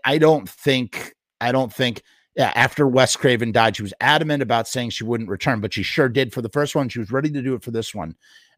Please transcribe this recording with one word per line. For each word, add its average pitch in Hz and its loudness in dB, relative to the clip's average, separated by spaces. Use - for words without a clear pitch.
I 135 2
don't 151 4
think, - -4
I 120 0
don't 127 0
think, 123 -2
yeah, 120 0
after 135 2
Wes 127 4
Craven 120 2
died, 113 4
she 110 -8
was 101 -10
adamant 147 2
about 113 0
saying 120 -4
she - -8
wouldn't 113 -4
return, 107 -2
but 104 -4
she 104 -4
sure 135 0
did 123 0
for 131 -6
the 113 -6
first 147 -2
one. 139 0
She 117 -8
was 98 -10
ready 139 -2
to 143 -6
do 131 -2
it 110 -8
for 123 -8
this 113 -6
one, 80 -10